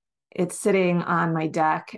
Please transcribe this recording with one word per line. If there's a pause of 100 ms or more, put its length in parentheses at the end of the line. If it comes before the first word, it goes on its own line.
(340)
It's
sitting
on
my
deck